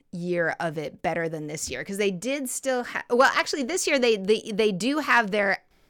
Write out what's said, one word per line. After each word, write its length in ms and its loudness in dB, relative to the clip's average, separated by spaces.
year 480 -2
of 180 -4
it 240 -10
better 260 -2
than 200 -8
this 200 -8
year 140 -8
'cause 140 -8
they 160 0
did 360 -4
still 360 -2
ha-, 260 -6
well, 240 6
actually, 300 -2
this 200 -2
year 140 2
they, 180 4
they, 380 0
they 160 4
do 300 0
have 320 2
their 260 0